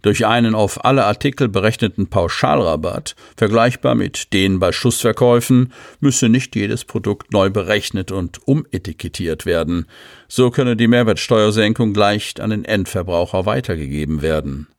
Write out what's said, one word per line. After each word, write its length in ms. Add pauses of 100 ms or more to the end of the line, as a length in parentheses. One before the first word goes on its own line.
Durch 220
einen 300
auf 300
alle 200
Artikel 440
berechneten 580
Pauschalrabatt, 1080 (200)
vergleichbar 600
mit 360
denen 280
bei 100
Schlussverkäufen, 1000 (260)
müsse 300
nicht 260
jedes 300
Produkt 480
neu 180
berechnet 640
und 340
umetikettiert 1000
werden. 420 (420)
So 240
könne 240
die 100
Mehrwertsteuersenkung 1080
leicht 440
an 120
den 140
Endverbraucher 800
weitergegeben 760
werden. 460 (100)